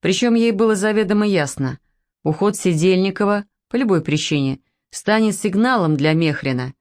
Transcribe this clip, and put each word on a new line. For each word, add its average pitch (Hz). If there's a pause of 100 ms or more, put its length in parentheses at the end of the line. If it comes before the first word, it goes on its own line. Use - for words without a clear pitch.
Причём 233
ей 233
было 220
заведомо 208
ясно, 143 (460)
уход 190
Сидельникова 190 (240)
по -
любой 202
причине 143 (300)
станет 214
сигналом 202
для 156
Мехрина 139